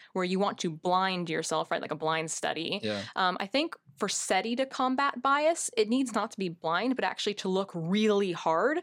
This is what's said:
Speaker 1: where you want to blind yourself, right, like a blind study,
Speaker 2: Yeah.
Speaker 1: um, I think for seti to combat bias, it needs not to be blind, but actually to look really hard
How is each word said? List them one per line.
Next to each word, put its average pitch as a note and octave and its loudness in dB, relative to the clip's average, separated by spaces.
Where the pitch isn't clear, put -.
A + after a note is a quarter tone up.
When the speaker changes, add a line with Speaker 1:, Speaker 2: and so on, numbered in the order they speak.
Speaker 1:
where F#3 0
you F#3 2
want G3+ 0
to F3+ -2
blind F3+ 0
yourself, E3 -2
right, E3+ 0
like - -6
a D#3+ -4
blind D#3+ -2
study, D#3+ -4
Speaker 2:
Yeah. - -2
Speaker 1:
um, F#3 0
I G3+ -4
think D4+ -2
for G3+ 0
seti G#3+ 0
to C4 0
combat C4 0
bias, D4+ 2
it G#3+ 4
needs A#3+ 0
not A3+ 0
to - -14
be F#3+ -2
blind, F3 0
but G3+ -2
actually G3+ -2
to G3+ -4
look F#3+ 0
really G3+ 2
hard F3+ 2